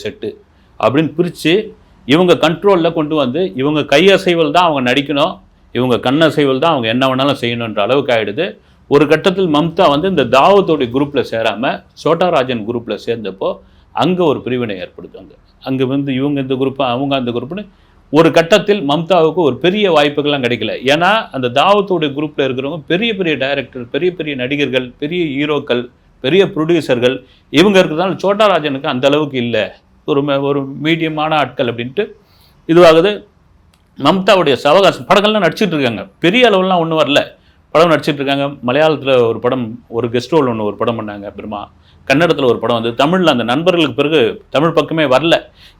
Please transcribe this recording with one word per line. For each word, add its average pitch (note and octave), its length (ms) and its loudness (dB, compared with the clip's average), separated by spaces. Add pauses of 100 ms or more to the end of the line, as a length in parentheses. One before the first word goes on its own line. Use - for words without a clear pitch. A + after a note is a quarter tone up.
செட்டு G#2 320 -10 (460)
அப்படின்னு C3+ 380 2
பிரிச்சு F3 540 -2 (340)
இவங்க E3+ 280 4
கண்ட்ரோல்ல E3 580 2
கொண்டு D3+ 220 -4
வந்து, D#3 400 -2
இவங்க D3 260 0
கையசைவில் E3+ 680 2
தான் F3 140 4
அவங்க C3+ 280 0
நடிக்கணும், C#3+ 460 -2 (340)
இவங்க B2 240 0
கண்ணசைவில் C#3 600 2
தான் D#3+ 120 0
அவங்க B2 180 -2
என்ன B2+ 180 0
வேணாலும் C3 340 0
செய்யணுன்ற A#2 380 -4
அளவுக்கு B2 340 0
ஆயிடுது. A2+ 460 -2 (300)
ஒரு C#3+ 200 4
கட்டத்தில் F3+ 400 2
மம்தா E3 400 2
வந்து D3 200 0
இந்த D#3 160 0
தாவூத்தோடைய D3+ 680 2
குரூப்ல C3+ 400 -2
சேராம A2+ 600 -4
சோட்டா E3+ 360 -2
ராஜன் B2+ 400 -2
குரூப்ல A#2 380 -6
சேர்ந்தப்போ A#2 520 -6 (340)
அங்க F3 320 0
ஒரு B2+ 160 0
பிரிவினை A#2 360 -4
ஏற்படுது. F2 400 -14
அங்க, F#2 180 -20 (260)
அங்க C3 240 -4
வந்து C#3 300 -2
இவங்க C#3 260 -4
இந்த C3 140 -6
குரூப், C3+ 280 -4
அவங்க C3+ 340 -2
அந்த B2 140 -4
குரூப்னு C3 380 -8 (420)
ஒரு D#3+ 200 4
கட்டத்தில் E3 580 2
மம்தாவுக்கு D#3+ 460 2
ஒரு D3+ 220 0
பெரிய F#3 360 0
வாய்ப்புகள்லாம் D3 500 0
கிடைக்கல. A2+ 320 -2 (100)
ஏன்னா F3+ 480 2
அந்த B2+ 160 -4
தாவூத்தோடைய F3 640 2
குரூப்ல D3+ 280 -6
இருக்கிறவங்க C#3 460 -4
பெரிய A3 280 -2
பெரிய E3+ 220 -2
டைரக்டர், B2+ 540 -6
பெரிய F3 220 -2
பெரிய D3+ 240 -8
நடிகர்கள், B2+ 600 -4
பெரிய E3+ 260 -4
ஹீரோக்கள், C#3 680 -4 (300)
பெரிய F3 260 2
ப்ரொடியூசர்கள், C#3+ 800 0 (260)
இவங்க F#3 320 4
இருக்கிறதுனால F3 340 -2
சோட்டா G3+ 400 2
ராஜனுக்கு D3 300 -4
அந்த C3+ 200 0
அளவுக்கு C#3+ 320 0
இல்ல, A2 380 -2 (280)
ஒரு C#3+ 180 -2
ம-, C#3+ 180 -2
ஒரு C#3 240 -2
மீடியமான D#3 720 -2
ஆட்கள் C#3 300 -2
அப்படின்ட்டு B2 440 -6 (580)
இதுவாகுது. E3+ 560 6 (720)
மம்தாவுடைய F3+ 680 2
சவகாசம் D3 420 2
படங்கள்லாம் G#3 360 2
நடிச்சிட்டு F#3 300 0
இருக்காங்க, A#2 340 -2 (120)
பெரிய A3+ 320 4
அளவுலாம் F#3 280 2
ஒண்ணும் D#3+ 200 -2
வரல, C#3 260 2 (460)
படம் E3 200 4
நடிச்சிட்டு D3 300 0
இருக்காங்க. C#3 260 -2
மலையாளத்துல C#3 720 0
ஒரு A2+ 180 0
படம், A#2+ 500 -4
ஒரு A#2 200 -4
கெஸ்ட் A#2+ 220 -4
ரோல் C3 260 2
ஒண்ணு A2 60 -6
ஒரு G2+ 140 -4
படம் A2+ 240 -4
பண்ணாங்க G#2 300 -12
பிரம்மா, G#2 400 -12 (360)
கன்னடத்துல D3 380 0
ஒரு A#2 140 2
படம் A#2 240 -2
வந்து, A#2 220 -2
தமிழ்ல F3+ 220 2
அந்த B2+ 160 2
நண்பர்களுக்கு D3+ 520 0
பிறகு C#3+ 560 0
தமிழ் D#3 220 0
பக்கமே D#3 320 0
வரல. C#3 380 2 (380)